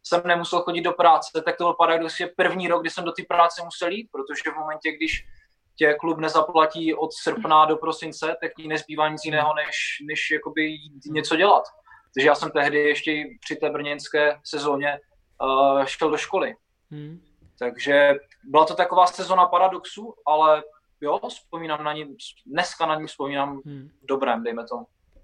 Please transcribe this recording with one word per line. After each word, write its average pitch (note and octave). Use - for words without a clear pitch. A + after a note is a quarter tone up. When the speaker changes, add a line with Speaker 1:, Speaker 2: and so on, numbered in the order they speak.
Speaker 1:
jsem F3
nemusel F3
chodit E3+
do E3+
práce, E3
tak E3+
to F3
byl F3
paradox, E3
že F3+
první F3+
rok, F3
kdy E3
jsem F3
do E3+
té F3+
práce E3+
musel F3
jít, A3
protože C#3
v -
momentě, D#3
když D#3
tě D3+
klub D#3
nezaplatí D#3+
od D#3
srpna D#3+
do D#3
prosince, D#3+
tak E3
ti D#3+
nezbývá D3+
nic D3+
Speaker 2:
Hmm. D#3
Speaker 1:
jiného, D3+
než, D3+
než D#3
jakoby D#3
jít D3+
Speaker 2:
Hmm. D3+
Speaker 1:
něco D3+
dělat. F3+
Takže C3+
já D3
jsem D3+
tehdy D3
ještě D3
i D3+
při -
té D3+
brněnské D3
sezóně, C#3+
eh, C3+
šel D3+
do D3+
školy. D3
Speaker 2:
Hmm. D3+
Speaker 1:
Takže C#3+
byla D3
to D#3+
taková F3+
sezóna F3+
paradoxu, F#3+
ale D3+
jo, D3+
vzpomínám D#3+
na D3+
ní, D3+
dneska F3
na D#3
ní D#3
vzpomínám C#3
Speaker 2:
Hmm. C#3+
Speaker 1:
v -
dobrém, C3
dejme A#2
tomu. A#2+